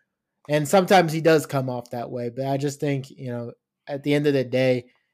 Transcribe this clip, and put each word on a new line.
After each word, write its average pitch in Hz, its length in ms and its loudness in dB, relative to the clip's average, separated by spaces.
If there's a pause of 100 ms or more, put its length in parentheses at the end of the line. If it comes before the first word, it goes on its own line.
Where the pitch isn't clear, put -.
(480)
and 147 200 0
sometimes 185 440 4
he 160 100 -4
does 156 240 4
come 131 240 -4
off 123 200 -8
that 120 200 -8
way, 120 200 -6
but 127 160 -8
I 139 120 0
just 139 220 -6
think, 139 300 -2
you 135 200 -14
know, 120 220 -8 (360)
at 143 160 -8
the 147 100 2
end 147 120 2
of 147 80 4
the 131 100 2
day, 127 460 0 (240)